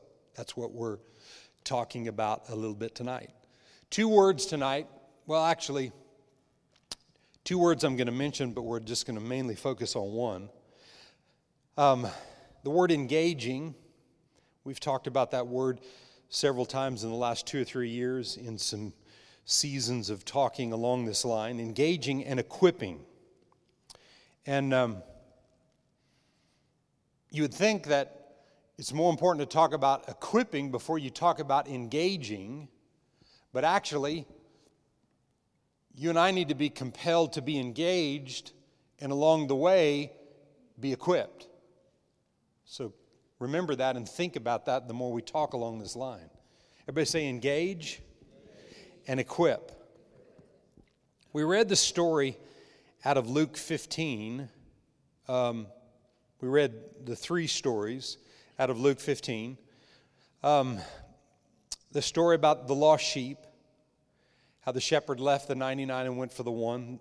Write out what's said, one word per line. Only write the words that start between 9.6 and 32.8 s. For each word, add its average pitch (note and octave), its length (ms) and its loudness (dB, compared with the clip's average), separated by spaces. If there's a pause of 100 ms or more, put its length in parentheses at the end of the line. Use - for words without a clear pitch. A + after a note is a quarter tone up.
on G2+ 180 -4
one. G#2+ 360 -4 (1300)
Um, C3 300 4 (560)
the C#3 80 -6
word F3 200 4
engaging, C#3+ 840 0 (880)
we've C#3 160 -12
talked C3+ 260 -2
about B2+ 260 2
that B2 140 -2
word B2+ 340 -2 (500)
several B2+ 360 0
times C3 380 -4
in A2+ 60 -4
the A2+ 60 -6
last A#2+ 300 -4
two C3+ 140 -4
or A#2+ 40 0
three B2 260 -6
years B2 460 -4
in A2+ 220 -10
some G#2+ 340 -6 (520)
seasons B2 640 0
of G2+ 160 -6
talking B2+ 480 0
along A#2+ 320 0
this G#2+ 200 -2
line, A#2 360 -2
engaging C3+ 640 0
and C3 160 -2
equipping. A2 600 2 (1500)
And, C#3 260 0
um, A#2 300 2 (2250)
you D3+ 120 0
would C#3+ 100 0
think G3 340 2
that C#3+ 340 0 (580)
it's - 140 -10
more E3 180 4
important D3+ 380 2
to - 60 -12
talk D#3 200 6
about C3+ 340 2
equipping C#3+ 600 -2
before D#3+ 280 -2
you C3 120 -8
talk E3 300 2
about C#3 280 0
engaging, C3 1000 -4 (840)